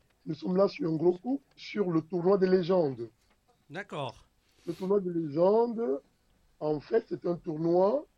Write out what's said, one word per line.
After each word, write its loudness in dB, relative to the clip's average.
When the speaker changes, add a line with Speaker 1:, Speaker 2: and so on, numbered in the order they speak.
Speaker 1:
Nous -6
sommes -4
là 4
sur -6
un 0
gros 2
coup, -4
sur -4
le 2
tournoi 0
des 2
légendes. 0
Speaker 2:
D'accord. -10
Speaker 1:
Le -6
tournoi -2
des -4
légendes, 0
en -2
fait, -2
c'est -8
un -2
tournoi 0